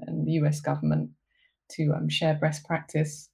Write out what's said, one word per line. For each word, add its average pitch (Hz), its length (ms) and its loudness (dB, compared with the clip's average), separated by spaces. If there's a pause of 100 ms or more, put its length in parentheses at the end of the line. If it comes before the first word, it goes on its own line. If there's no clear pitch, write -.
and 160 180 -2
the 156 80 2
U 156 120 4
S 151 160 0
government 151 480 0 (600)
to, 151 260 0
um, 151 100 -2
share 151 280 2
best 151 280 0
practice. - 720 -2